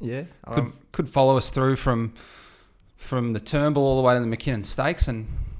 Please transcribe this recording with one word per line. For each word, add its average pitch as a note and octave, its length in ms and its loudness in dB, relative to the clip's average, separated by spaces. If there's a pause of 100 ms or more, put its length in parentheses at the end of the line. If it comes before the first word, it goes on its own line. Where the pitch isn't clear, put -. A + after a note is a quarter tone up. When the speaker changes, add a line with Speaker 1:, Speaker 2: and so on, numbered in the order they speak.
Speaker 1:
Yeah, C3 240 -8 (240)
Speaker 2:
Could, A#2 100 -4
Speaker 1:
um, B2 140 0 (180)
Speaker 2:
could C3+ 180 -4
follow C3+ 280 4
us A#2+ 140 0
through C3 260 2
from, A#2 380 -2 (840)
from A#2+ 360 -2
the G#2+ 80 -2
Turnbull C#3+ 440 2
all C3+ 120 4
the C3 60 2
way B2 120 6
to B2 60 2
the A#2+ 60 -2 (100)
McKinnon A2+ 300 -4
Stakes, D#3+ 400 0
and A2 220 -4 (320)